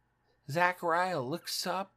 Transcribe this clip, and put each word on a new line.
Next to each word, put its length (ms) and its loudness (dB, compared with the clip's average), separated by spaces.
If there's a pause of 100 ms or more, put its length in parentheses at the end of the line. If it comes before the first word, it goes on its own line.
(500)
Zechariah 720 2
looks 460 -4
up 300 -4